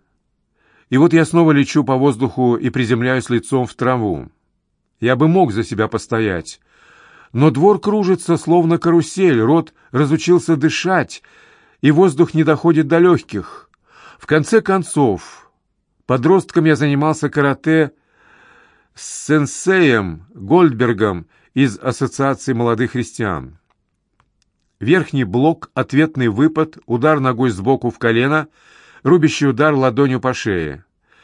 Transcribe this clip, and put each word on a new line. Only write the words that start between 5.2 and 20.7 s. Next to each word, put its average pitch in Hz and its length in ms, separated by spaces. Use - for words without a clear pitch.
мог 170 240
за 104 120
себя 107 240
постоять, 104 760
но 139 160
двор 190 320
кружится, 185 560
словно 165 400
карусель, 165 640
рот 156 320
разучился 156 640
дышать, 160 680
и 143 100
воздух 160 420
не 160 100
доходит 156 440
до 165 120
лёгких. 160 680
В - 100
конце 156 340
концов, 151 880
подростком 160 600
я 156 100
занимался 147 540
каратэ — 147 640
с - 320
сенсеем 135 1080
Гольдбергом 110 920